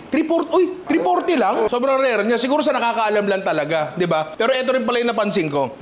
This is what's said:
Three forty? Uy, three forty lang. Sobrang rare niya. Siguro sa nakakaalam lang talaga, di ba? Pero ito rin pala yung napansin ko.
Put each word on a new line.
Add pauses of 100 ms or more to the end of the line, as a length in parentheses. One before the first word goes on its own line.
Three
forty?
Uy, (220)
three
forty
lang.
Sobrang
rare
niya.
Siguro
sa
nakakaalam
lang
talaga,
di
ba?
Pero
ito
rin
pala
yung
napansin
ko.